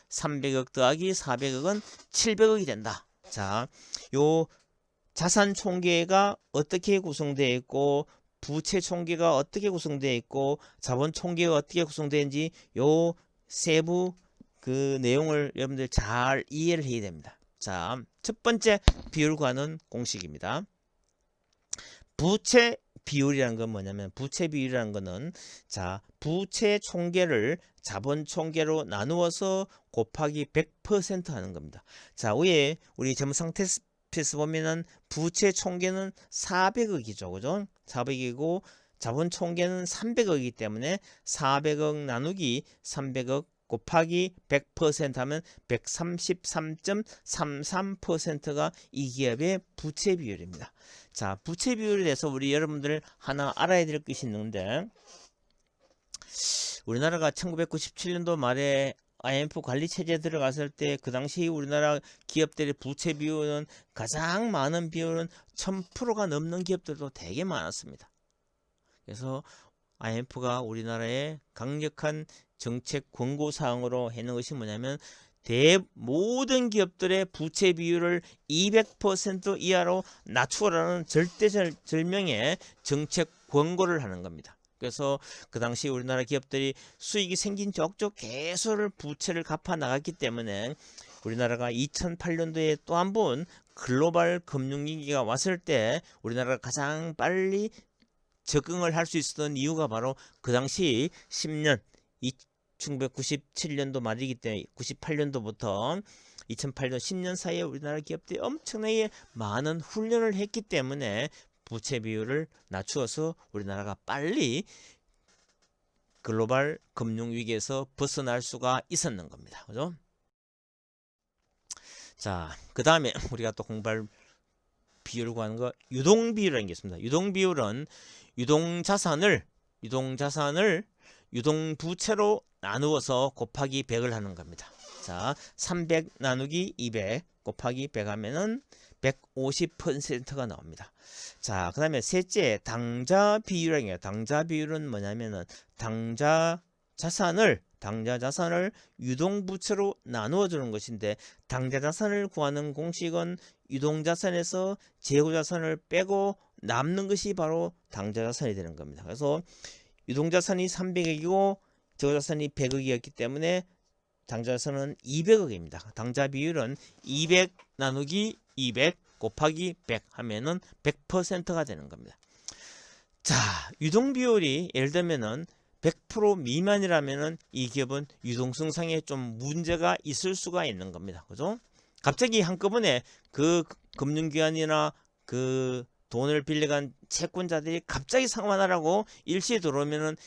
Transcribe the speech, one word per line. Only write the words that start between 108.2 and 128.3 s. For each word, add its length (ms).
엄청나게 680
많은 480
훈련을 540
했기 280
때문에 680
부채 360
비율을 480
낮추어서 680
우리나라가 420
빨리 600
글로벌 560
금융위기에서 1000
벗어날 460
수가 480
있었는 400
겁니다. 360
그죠? 300
자, 380
그 100
다음에 300
<laughs> 180
우리가 200
또 120
공부할 440
비율 300
구하는 220
거, 160
유동비율이라는 760
게 40
있습니다. 300
유동비율은 840